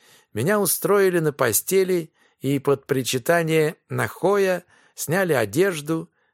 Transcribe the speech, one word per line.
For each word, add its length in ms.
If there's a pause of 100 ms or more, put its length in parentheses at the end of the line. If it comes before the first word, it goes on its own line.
(340)
меня 260
устроили 600
на 140
постели 800 (260)
и 200
под 260
причитание 920 (120)
Нахоя 760 (300)
сняли 400
одежду, 760 (220)